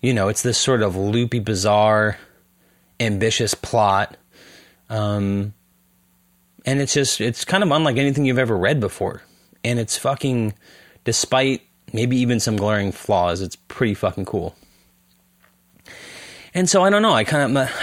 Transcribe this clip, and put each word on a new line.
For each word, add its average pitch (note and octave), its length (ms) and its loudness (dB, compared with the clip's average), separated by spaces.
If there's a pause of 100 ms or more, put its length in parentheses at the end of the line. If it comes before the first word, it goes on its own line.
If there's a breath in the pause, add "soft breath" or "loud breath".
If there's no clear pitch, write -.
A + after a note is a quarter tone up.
You B2 140 0
know, G2+ 140 2
it's G#2 140 -2
this B2 160 0
sort B2+ 240 2
of F#2+ 140 -2
loopy, A#2 440 0
bizarre, G#2+ 760 2 (800 loud breath)
ambitious A2 540 0
plot. G#2 640 0 (720 loud breath)
Um, G#2 680 -2 (1080)
and C3+ 160 0
it's C3+ 140 -2
just, C#3 260 0
it's A#2+ 240 -2
kind G3 200 0
of F3 60 2
unlike D3 260 2
anything C#3 280 0
you've C3 140 2
ever A#2 180 0
read A#2 240 0
before. G2 420 -4 (420 soft breath)
And A#2+ 140 -2
it's A2+ 200 -4
fucking, B2+ 560 -2 (500 loud breath)
despite C3 580 0 (300)
maybe B2 260 0
even B2 200 2
some A2 180 -2
glaring G2+ 360 0
flaws, F2+ 480 0
it's F#2 160 -10
pretty - 380 -2
fucking F#2+ 300 -4
cool. F2 300 -6 (2000 loud breath)
And F3+ 160 2
so, F#3+ 120 6
I F#3+ 80 6
don't G#3 120 4
know, A3 100 4
I A#2+ 120 4
kinda, C3+ 440 0 (140)